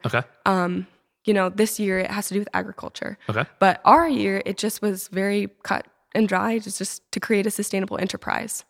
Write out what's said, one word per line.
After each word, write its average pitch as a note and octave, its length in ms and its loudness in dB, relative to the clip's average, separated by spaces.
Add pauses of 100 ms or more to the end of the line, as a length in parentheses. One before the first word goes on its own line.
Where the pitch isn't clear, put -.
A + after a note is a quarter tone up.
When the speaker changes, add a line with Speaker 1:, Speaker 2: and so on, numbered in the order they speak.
Speaker 1:
Okay. B2+ 180 2 (220)
Speaker 2:
um, F#3 420 0 (380)
you G#3+ 80 4
know, F#3+ 180 4
this G#3+ 280 0
year F#3+ 220 0
it F#3 100 -4
has G3+ 180 -6
to F#3 60 -4
do G3+ 60 0
with G#3 120 -6
agriculture. - 640 -6 (120)
Speaker 1:
Okay. A2 160 0 (140)
Speaker 2:
But F#3+ 260 4
our E4 240 8
year, G3+ 360 0
it G3 140 -4
just - 240 -4
was G3 260 -2
very G3 400 0 (140)
cut - 240 -2 (280)
and A3 140 4
dry. G3 260 0
It's G#3+ 240 -6
just - 340 -10
to - 80 -6
create G3+ 260 2
a G#3+ 40 0
sustainable G3 480 -4
enterprise. - 720 -4